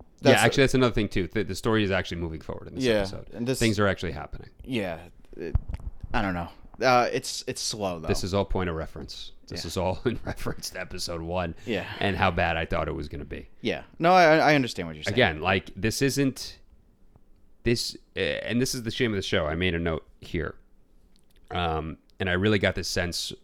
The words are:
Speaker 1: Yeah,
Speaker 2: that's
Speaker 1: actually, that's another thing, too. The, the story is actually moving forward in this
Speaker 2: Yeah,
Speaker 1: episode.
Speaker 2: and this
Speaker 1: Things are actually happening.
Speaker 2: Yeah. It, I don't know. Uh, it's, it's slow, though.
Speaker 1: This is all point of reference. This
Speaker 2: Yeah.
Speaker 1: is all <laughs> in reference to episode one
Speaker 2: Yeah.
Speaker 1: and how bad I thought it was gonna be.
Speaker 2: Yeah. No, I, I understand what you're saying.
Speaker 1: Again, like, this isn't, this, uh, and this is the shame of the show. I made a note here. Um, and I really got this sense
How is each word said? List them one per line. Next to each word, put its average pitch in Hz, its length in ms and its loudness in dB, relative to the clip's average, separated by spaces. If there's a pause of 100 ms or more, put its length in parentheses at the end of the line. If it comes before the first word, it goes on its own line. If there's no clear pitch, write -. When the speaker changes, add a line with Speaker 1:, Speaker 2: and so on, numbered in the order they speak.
(200)
Speaker 1:
Yeah, 135 120 8
Speaker 2:
that's 107 100 8
Speaker 1:
actually, 117 220 6
that's 123 100 2
another 127 200 4
thing, 107 140 2
too. 90 200 0
The, 104 160 -2
the 92 100 -4
story 110 300 2
is 95 60 0
actually 90 280 -2
moving 80 240 -6
forward 87 260 -10
in 80 60 -16
this 131 100 -2
Speaker 2:
Yeah, 117 120 4
Speaker 1:
episode. 101 360 -2
Speaker 2:
and 117 140 -6
this 127 120 0
Speaker 1:
Things 113 220 4
are 104 60 6
actually 90 260 0
happening. - 380 -12 (140)
Speaker 2:
Yeah. 98 340 -4 (380)
It, - 200 -6 (560)
I 120 80 2
don't 95 140 2
know. 85 140 -4 (360)
Uh, 123 280 6
it's, - 340 -6
it's 123 160 -6
slow, 95 380 -4
though. 80 80 -6
Speaker 1:
This - 160 2
is 92 100 -2
all 101 100 4
point 90 240 0
of 82 80 -2
reference. - 560 -10 (160)
This - 160 -8
Speaker 2:
Yeah. 87 40 -6
Speaker 1:
is - 100 -6
all 92 240 0
<laughs> - 20 -12
in 117 220 2
reference - 440 -6
to 92 100 -10
episode 90 420 -6
one 85 320 -2 (100)
Speaker 2:
Yeah. 95 220 -4 (140)
Speaker 1:
and 95 160 0
how 92 140 4
bad 85 280 0
I 82 80 -2
thought 78 220 -2
it 76 60 -4
was 76 140 -8
gonna 71 160 -10
be. - 240 -12 (140)
Speaker 2:
Yeah. 87 200 -2 (160)
No, 170 140 4
I, 165 240 8
I 147 180 6
understand 113 340 0
what 78 80 -10
you're 76 80 -12
saying. 101 100 -2
Speaker 1:
Again, 87 260 4
like, 92 360 0
this 110 260 0
isn't, 135 560 -2 (1040)
this, - 340 0 (200)
uh, 90 40 -4
and 92 400 -2
this 131 140 0
is 127 80 -8
the 110 80 -4
shame 117 220 0
of 101 40 0
the 95 60 -2
show. 87 240 0
I 78 80 -2
made 87 200 2
a 85 40 0
note 82 260 -2 (160)
here. - 360 -6 (920)
Um, 80 480 -2 (200)
and 95 120 -2
I - 40 2
really 104 240 4
got 92 160 2
this 92 140 -6
sense - 440 -4 (120)